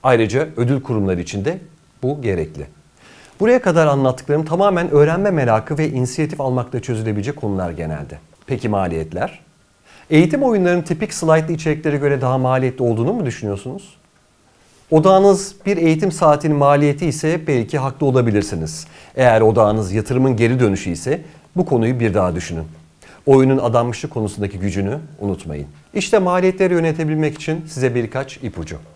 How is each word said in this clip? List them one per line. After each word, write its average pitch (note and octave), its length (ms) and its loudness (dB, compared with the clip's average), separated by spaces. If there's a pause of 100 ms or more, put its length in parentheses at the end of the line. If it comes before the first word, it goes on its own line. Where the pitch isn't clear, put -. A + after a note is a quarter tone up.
Ayrıca B2 440 2 (100)
ödül B2 240 0
kurumları F#2+ 400 -2
için G2 240 -6
de F3 120 -4 (460)
bu C#3+ 180 -4
gerekli. D#2+ 460 -4 (720)
Buraya A#3+ 220 2
kadar D#3+ 260 2
anlattıklarım C#3 580 0
tamamen F3 440 0
öğrenme E3 420 4
merakı B2+ 460 0
ve D3+ 120 0
inisiyatif C3 520 -4
almakla B2+ 400 -2
çözülebilecek A2 540 -4
konular F#2+ 360 -4
genelde. D2+ 480 -8 (280)
Peki G2+ 220 -4
maliyetler? F2 680 -4 (680)
Eğitim E3+ 340 4
oyunlarının F3+ 380 2
tipik F3 320 -6
slaytlı D#3+ 400 2
içeriklere D#3 440 -2
göre C#3 240 0
daha C3 160 0
maliyetli B2+ 460 0
olduğunu A#2+ 300 0
mu A3 120 -4
düşünüyorsunuz? A2+ 720 -8 (920)
Odağınız F#3+ 640 6 (100)
bir G3 120 0
eğitim E3 340 2
saatinin D3+ 440 2
maliyeti C#3+ 500 2
ise D#3+ 420 -2
belki C3 300 -2
haklı C3+ 280 -4
olabilirsiniz. G#2 840 0 (280)
Eğer A#2+ 260 6
odağınız G#2+ 520 4
yatırımın B2 440 0
geri A#2+ 220 2
dönüşü G2+ 300 0
ise B2+ 320 -4 (340)
bu F3+ 100 0
konuyu A#2+ 340 0
bir A2 140 0
daha F2+ 220 0
düşünün. E2 280 -8 (640)
Oyunun C3+ 320 6
adanmışlık A#2+ 540 -2
konusundaki G2+ 480 -6
gücünü G2 400 -4 (200)
unutmayın. D#2+ 480 -8 (260)
İşte G#3 260 0
maliyetleri F#3 540 0
yönetebilmek D#3 600 -2
için D#3 320 -6
size B2+ 280 -2
birkaç B2 420 -6
ipucu. E2 400 -10 (180)